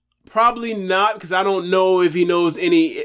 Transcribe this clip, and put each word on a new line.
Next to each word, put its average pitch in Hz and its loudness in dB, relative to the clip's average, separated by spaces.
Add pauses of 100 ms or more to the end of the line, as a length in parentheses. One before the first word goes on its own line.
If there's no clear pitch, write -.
(300)
Probably 233 -2
not, 196 -2
'cause 170 -12
I 185 0
don't 190 -2
know 185 4
if 170 2
he 175 0
knows 175 0
any, 165 0